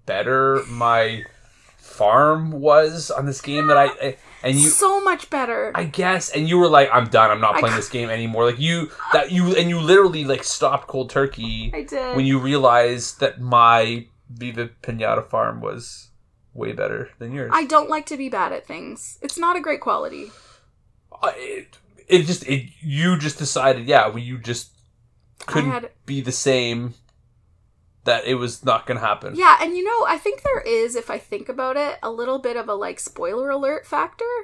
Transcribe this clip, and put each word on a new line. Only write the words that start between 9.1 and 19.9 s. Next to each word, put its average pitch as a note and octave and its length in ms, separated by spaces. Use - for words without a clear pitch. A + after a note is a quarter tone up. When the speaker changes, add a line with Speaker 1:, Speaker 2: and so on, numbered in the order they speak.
Speaker 1:
that, D3+ 180
you, F3+ 240
and E3+ 140
you E3+ 100
literally, D#3+ 460
like, C3+ 180
stopped - 440
cold C3 220
turkey A2+ 640
Speaker 2:
I D3 100
did. B3+ 320
Speaker 1:
when C3+ 100
you C3+ 140
realized B2 840
that - 180
my A#2 680
Viva A#2 400
Pinata A2+ 440
farm A2+ 340
was A2 480
way A2+ 200
better A2 360
than A#2+ 120
yours. C3 220
Speaker 2:
I D#4+ 120
don't D4+ 240
like D#4 180
to D4+ 100
be C4 120
bad G3 220
at - 160
things. - 540
It's C#4+ 160
not E4+ 180
a F4 60
great D4+ 200
quality. D3+ 500